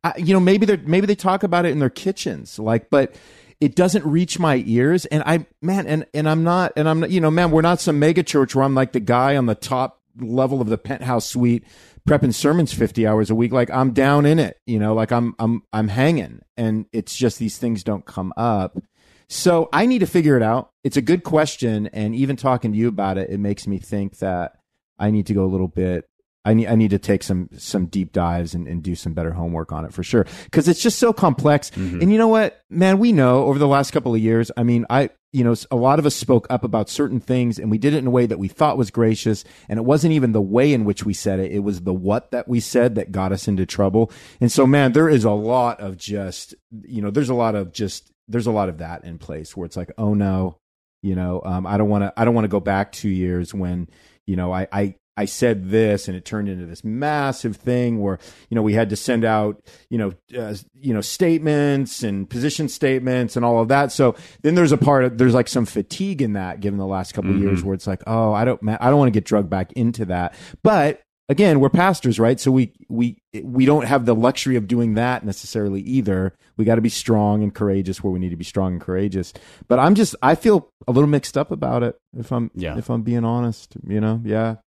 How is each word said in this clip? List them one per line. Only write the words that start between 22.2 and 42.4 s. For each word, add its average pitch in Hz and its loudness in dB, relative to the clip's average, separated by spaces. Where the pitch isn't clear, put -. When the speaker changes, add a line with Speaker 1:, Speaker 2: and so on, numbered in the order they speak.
Speaker 1:
talking 123 -2
to 104 0
you 117 2
about 95 -2
it, 95 -6
it 98 -6
makes 101 -4
me 98 -4
think 101 -8
that 90 -4
I 104 0
need 104 0
to 107 -2
go 98 2
a - 0
little 92 0
bit, 90 -4
I 107 4
need, 113 2
I 113 0
need 110 4
to 98 0
take - 0
some, 92 -4
some 92 -4
deep 92 -6
dives 87 -4
and, 87 -8
and 85 -8
do 87 -4
some 82 -8
better 82 -4
homework 85 -6
on 78 -8
it - -16
for 87 -8
sure. 110 2
'Cause 156 4
it's 170 4
just 233 0
so 233 4
complex. 147 2
Speaker 2:
Mm-hmm. 90 -4
Speaker 1:
And 185 4
you 214 6
know 226 6
what, 220 2
man, 190 4
we 233 4
know 131 6
over 139 2
the 143 4
last 139 2
couple 127 0
of 110 2
years, 113 2
I 120 0
mean, 117 2
I, 131 2
you 127 0
know, 117 4
s-, - -4
a 131 -2
lot 135 2
of 147 -2
us 143 2
spoke - 2
up 127 -4
about 107 -2
certain 127 -2
things 123 -2
and 107 -2
we 110 0
did 139 2
it 156 0
in 131 -2
a 123 0
way 123 4
that 107 -4
we 95 -4
thought - 0
was 110 -2
gracious. 110 0
And 107 -4
it 113 -6
wasn't 151 4
even 131 2
the 107 2
way 120 2
in 117 2
which 101 -2
we 104 -2
said 95 -2
it. 92 -4
It 101 -2
was 98 -4
the 92 -2
what 98 -2
that 123 -6